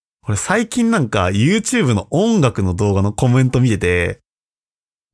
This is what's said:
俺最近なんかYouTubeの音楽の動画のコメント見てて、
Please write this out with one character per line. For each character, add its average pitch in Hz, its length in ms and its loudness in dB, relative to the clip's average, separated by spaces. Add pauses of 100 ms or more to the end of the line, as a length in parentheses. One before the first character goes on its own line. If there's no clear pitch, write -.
(280)
俺 104 100 -2
最 226 320 -2
近 226 220 0
な 220 80 2
ん 117 100 -2
か 101 160 0
YouTube 143 680 0
の 95 160 -4
音 208 280 2
楽 120 220 0
の 90 140 -2
動 101 180 0
画 95 80 2
の 101 100 0
コ 127 160 -2
メ 127 140 2
ン 127 80 2
ト 127 100 0
見 127 100 2
て 101 100 0
て、 87 400 -2 (960)